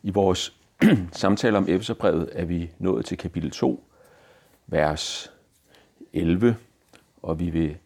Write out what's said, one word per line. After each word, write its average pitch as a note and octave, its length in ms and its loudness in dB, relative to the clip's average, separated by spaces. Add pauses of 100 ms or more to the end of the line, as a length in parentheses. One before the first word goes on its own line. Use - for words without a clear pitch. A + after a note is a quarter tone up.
I G#2 80 -4
vores F#2+ 460 0 (260)
<clears throat> G#2 300 4
samtale G#2 460 2
om G2 100 2
Efeserbrevet F#2 640 0
er F2 120 -4
vi E2+ 340 -4
nået F#2 260 -2
til F2+ 140 -6
kapitel E2 320 -6
to, - 340 -2 (840)
vers - 680 -2 (800)
elleve, F2+ 440 2 (680)
og E2 180 -4
vi F2 100 -2
vil D#2+ 360 -2